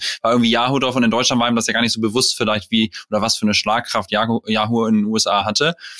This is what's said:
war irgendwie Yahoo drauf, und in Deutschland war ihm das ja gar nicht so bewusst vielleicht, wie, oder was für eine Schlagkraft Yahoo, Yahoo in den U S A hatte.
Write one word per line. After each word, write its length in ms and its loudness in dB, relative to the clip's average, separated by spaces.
war 120 2
irgendwie 180 4
Yahoo 280 2
drauf, 180 0
und 60 2
in 80 2
Deutschland 300 2
war 60 2
ihm 80 0
das 120 0
ja 60 0
gar 80 0
nicht 120 0
so 80 -6
bewusst 340 0
vielleicht, 340 -2
wie, 220 0
oder 120 0
was 160 -2
für 80 -2
eine 80 2
Schlagkraft 580 -2
Yahoo, 360 0
Yahoo 400 0
in 80 4
den 100 2
U 100 -2
S 120 0
A 180 0
hatte. 300 0